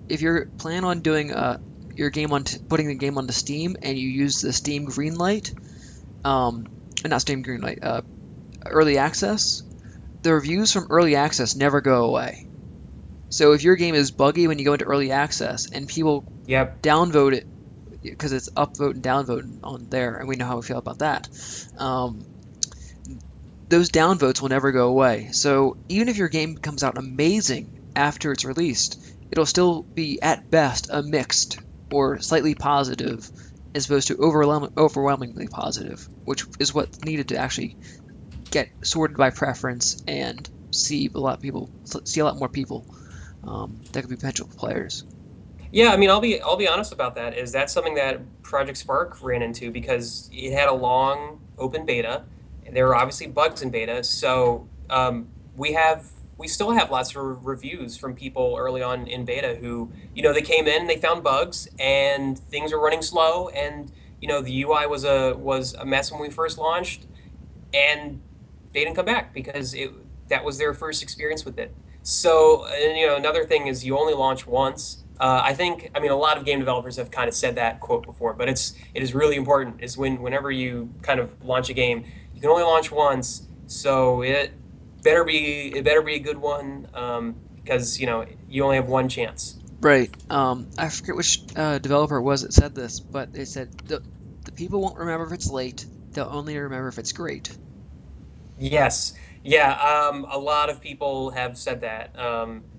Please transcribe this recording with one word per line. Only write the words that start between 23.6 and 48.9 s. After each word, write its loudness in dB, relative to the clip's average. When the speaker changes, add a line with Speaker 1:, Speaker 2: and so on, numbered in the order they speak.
Speaker 1:
those 6
downvotes 4
will -2
never 2
go 6
away. 4
So 2
even 2
if 0
your 2
game -2
comes -6
out 0
amazing 0
after 0
it's -2
released, -2
it'll 2
still 4
be -6
at 0
best 4
a 0
mixed 0
or 2
slightly 2
positive, 0
as -2
opposed 2
to -2
overwhelm-, 4
overwhelmingly 2
positive, -8
which -4
is 0
what's -4
needed -4
to -2
actually -4
get 0
sorted 0
by 6
preference -4
and -6
see 0
a -6
lot 0
of -16
people, -8
see -2
a 4
lot 0
more -2
people, -6
um, -10
that -4
could -8
be -8
potential -6
players. -8
Speaker 2:
Yeah, 8
I 6
mean, 8
I'll 6
be, 2
I'll 2
be 2
honest 0
about -2
that, -6
is -6
that's 0
something 0
that -2
Project -2
Spark -2